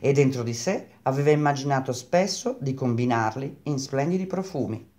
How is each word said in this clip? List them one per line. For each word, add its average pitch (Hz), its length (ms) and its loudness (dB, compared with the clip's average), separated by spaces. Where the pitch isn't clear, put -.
e 135 100 4
dentro 131 300 4
di 120 140 -4
sé - 320 -4
aveva 139 260 2
immaginato 139 640 2
spesso 196 640 -2
di 135 140 -2
combinarli 123 920 0
in 143 140 -2
splendidi 147 480 -2
profumi. 151 720 -4